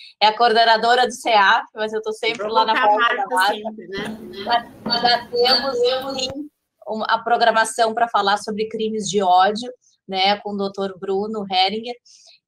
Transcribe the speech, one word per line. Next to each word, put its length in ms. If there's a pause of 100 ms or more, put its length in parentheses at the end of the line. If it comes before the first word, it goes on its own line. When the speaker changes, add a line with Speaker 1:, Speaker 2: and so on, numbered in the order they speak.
(200)
Speaker 1:
é 80
a 80
coordenadora 720
do 80
ceaf, 640
mas 180
eu 80
tô 120
sempre 300
Speaker 2:
Vou 80
Speaker 1:
lá 140
na 160
Speaker 2:
colocar 240
a 100
Speaker 1:
porta 0
da 200
Speaker 2:
Marta 0
Speaker 1:
Marta. 180
Speaker 2:
sempre, 360
né? 300 (240)
Speaker 1:
Mas, 280 (120)
mas 180
já 260
temos, 920
sim, 300 (380)
um, 160
a 160
programação 760
pra 140
falar 300
sobre 320
crimes 380
de 140
ódio, 500 (360)
né, 300
com 160
o 40
doutor 420
Bruno 520
Heringer, 440 (520)